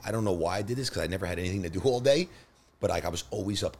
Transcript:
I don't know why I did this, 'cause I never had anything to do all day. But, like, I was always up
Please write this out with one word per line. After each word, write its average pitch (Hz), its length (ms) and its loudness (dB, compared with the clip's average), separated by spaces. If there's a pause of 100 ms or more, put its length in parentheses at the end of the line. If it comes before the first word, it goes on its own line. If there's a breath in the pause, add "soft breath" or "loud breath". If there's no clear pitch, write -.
I 104 60 -4
don't 110 140 0
know 101 80 4
why 85 260 0
I 104 40 0
did 95 140 -4
this, 127 140 -4
'cause - 120 -2
I 80 40 0
never 90 200 -2
had 87 120 -2
anything 92 240 0
to 85 80 -4
do 90 120 -2
all 123 180 4
day. 139 280 4 (520 loud breath)
But, 98 100 2
like, 87 140 0
I 87 60 -2
was 85 200 -4
always 95 320 -2
up 87 180 -2